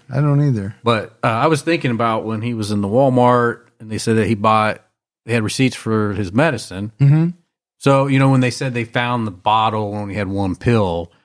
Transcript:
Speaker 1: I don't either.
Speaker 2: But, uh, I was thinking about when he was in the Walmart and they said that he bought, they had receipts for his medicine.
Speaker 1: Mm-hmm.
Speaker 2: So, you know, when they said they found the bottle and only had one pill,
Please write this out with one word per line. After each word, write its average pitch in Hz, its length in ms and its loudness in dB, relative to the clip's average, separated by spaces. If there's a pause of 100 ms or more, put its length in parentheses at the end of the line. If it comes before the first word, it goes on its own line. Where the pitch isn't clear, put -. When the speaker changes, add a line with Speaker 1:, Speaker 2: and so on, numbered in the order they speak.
(140)
Speaker 1:
I 135 80 0
don't 143 260 2
either. 107 360 -2
Speaker 2:
But, 113 400 -2
uh, 123 40 0
I 117 200 0
was 156 160 0
thinking 165 260 -2
about 113 340 -2
when 110 200 -6
he 120 100 -4
was 107 160 -4
in 104 120 -2
the 101 60 -2
Walmart 123 720 4 (180)
and 110 100 -18
they 107 80 -6
said 113 200 0
that 107 100 2
he 113 80 0
bought, 107 440 2 (460)
they 110 80 -4
had 117 80 0
receipts 123 340 0
for 107 380 -2
his 95 180 -6
medicine. 110 680 -2
Speaker 1:
Mm-hmm. 151 300 4 (500)
Speaker 2:
So, 139 260 2
you 135 140 0
know, 135 100 4
when 131 120 4
they 123 100 0
said 131 240 -8
they 120 80 -4
found 120 420 -4
the 104 60 -6
bottle 107 640 -2
and 104 100 -8
only 98 100 -10
had 101 140 -4
one 98 280 -2
pill, 92 560 0 (140)